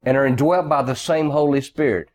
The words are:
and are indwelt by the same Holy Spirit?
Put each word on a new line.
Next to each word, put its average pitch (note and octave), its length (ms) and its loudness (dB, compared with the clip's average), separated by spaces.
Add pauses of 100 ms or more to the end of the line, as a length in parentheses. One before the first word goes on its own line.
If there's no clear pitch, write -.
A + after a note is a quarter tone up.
and C3 140 2
are C3+ 80 2
indwelt D3+ 420 2
by D3 140 0
the B2+ 140 -2
same D#3+ 340 -2
Holy C#3+ 320 0
Spirit? C#3 540 -4